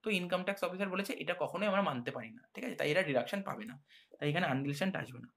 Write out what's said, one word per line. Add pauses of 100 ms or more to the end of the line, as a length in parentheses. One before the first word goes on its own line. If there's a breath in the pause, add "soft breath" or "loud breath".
তো
ইনকাম
ট্যাক্স
অফিসার
বলেছে,
"এটা
কখনোই
আমরা
মানতে
পারি
না",
ঠিক
আছে?
তাই
এরা
ডিডাকশন
পাবে
না, (340 loud breath)
তাই
এখানে
আনরিয়ালাইজড
রেন্ট
আসবে
না।